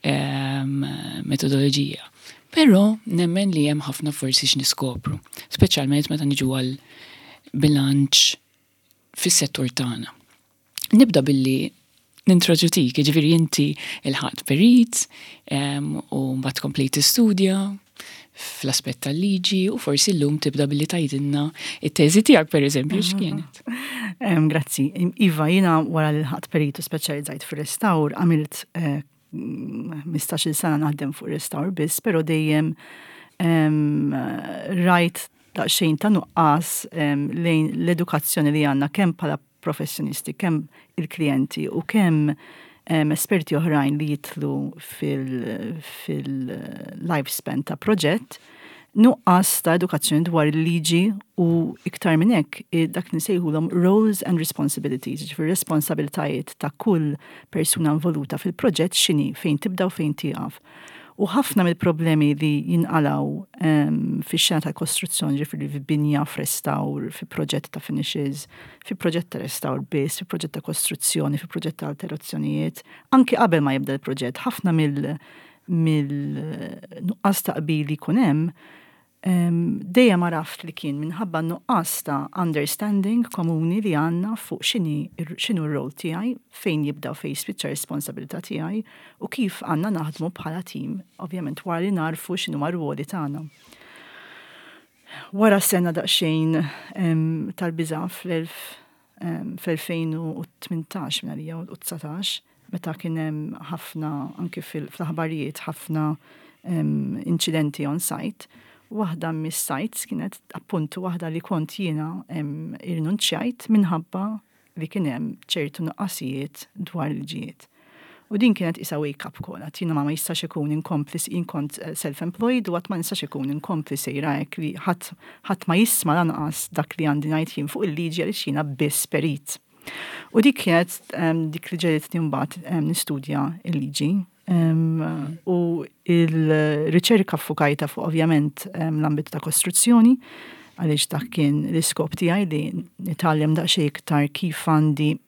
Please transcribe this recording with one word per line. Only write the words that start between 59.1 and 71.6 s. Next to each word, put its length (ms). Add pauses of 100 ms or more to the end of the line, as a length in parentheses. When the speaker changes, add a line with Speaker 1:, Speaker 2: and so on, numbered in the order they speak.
Speaker 2:
fejn 280
tibda 220
u 40
fejn 300
tieqaf. 400 (560)
U 80
ħafna 400
mill-problemi 720
li 140 (100)
jinqalaw, 720 (260)
ehm, 640
fix-xena 400
tal-kostruzzjoni, 800
ġifieri 320
f'binja, 500
f'restawr, 880
fi 160
proġett 480
ta' 80
finishes, 640 (400)
fi 80
proġett 400
ta' 80
restawr 400
biss, 400
fi 80
proġett 240
ta' 80
kostruzzjoni, 800
fi 80
proġett 320